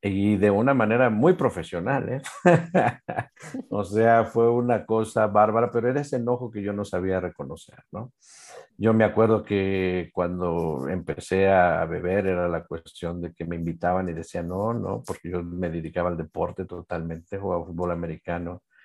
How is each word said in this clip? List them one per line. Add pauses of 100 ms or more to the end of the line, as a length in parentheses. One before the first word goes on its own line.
Y
de
una
manera
muy
profesional,
¿eh? (220)
<laughs>
O
sea,
fue
una
cosa
bárbara,
pero
era
ese
enojo
que
yo
no
sabía
reconocer, (140)
¿no? (680)
Yo
me
acuerdo
que
cuando
empecé
a
beber
era
la
cuestión
de
que
me
invitaban
y
decía,
"No,
no",
porque
yo
me
dedicaba
al
deporte
totalmente,
jugaba
fútbol
americano, (220)